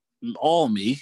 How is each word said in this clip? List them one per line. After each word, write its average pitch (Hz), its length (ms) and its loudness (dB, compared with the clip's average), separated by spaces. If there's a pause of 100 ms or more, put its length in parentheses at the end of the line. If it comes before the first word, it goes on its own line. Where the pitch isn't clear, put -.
(380)
all 156 320 2
me, 107 320 -2